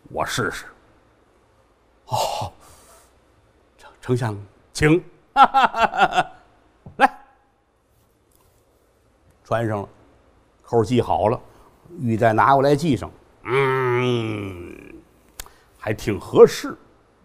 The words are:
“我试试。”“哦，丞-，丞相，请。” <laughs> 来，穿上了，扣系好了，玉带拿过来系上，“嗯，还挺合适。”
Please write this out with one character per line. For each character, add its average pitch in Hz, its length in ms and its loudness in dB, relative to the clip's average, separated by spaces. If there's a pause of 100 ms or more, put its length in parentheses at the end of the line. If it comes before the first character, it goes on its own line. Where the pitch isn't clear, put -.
(120)
“我 78 140 -4
试 101 240 -4
试。 - 160 -14 (1400)
”“哦， - 440 -4 (1300)
丞-， - 200 -20
丞 - 160 -4
相， 120 220 -4 (380)
请。” 156 280 2 (300)
<laughs> - 0 - (1600)
来， - 220 0 (2250)
穿 117 240 -2
上 107 140 -4
了， 98 80 -12 (760)
扣 117 220 2
系 117 160 2
好 92 280 0
了， 120 120 -2 (580)
玉 120 160 -2
带 110 200 2
拿 110 180 4
过 139 100 4
来 143 140 4
系 151 180 0
上 87 160 -6 (340)
，“嗯， 120 1300 -2 (1040)
还 110 140 -6
挺 107 260 -4
合 180 280 6
适。” - 280 -6 (500)